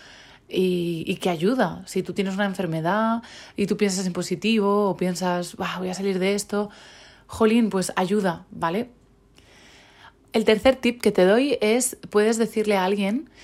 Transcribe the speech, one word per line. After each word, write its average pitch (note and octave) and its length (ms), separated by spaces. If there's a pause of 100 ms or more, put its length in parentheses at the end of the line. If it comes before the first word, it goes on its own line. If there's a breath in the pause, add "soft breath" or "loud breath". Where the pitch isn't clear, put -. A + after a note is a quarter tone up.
(480 loud breath)
y, F3 580
y F#3 120
que - 120
ayuda. F3+ 560
Si - 160
tú F3 120
tienes F#3+ 220
una G#3 100
enfermedad F#3+ 760 (360 loud breath)
y G3+ 100
tú G#3 100
piensas G3 300
en F3 60
positivo G3+ 760
o F3+ 60
piensas, F3+ 640
"Buah, F3 220
voy F#3 100
a F#3 40
salir G3 260
de F#3+ 140
esto", G#3 360 (580 loud breath)
jolín, A3 420
pues F#3 280
ayuda, F#3 540
¿vale? F3 380 (1400 loud breath)
El A3+ 100
tercer A3+ 320
tip A#3+ 260
que G#3 100
te F#3 140
doy A#3+ 360
es, A3+ 360 (120)
puedes G#3+ 280
decirle G#3+ 380
a F#3 100
alguien G3+ 440 (140 loud breath)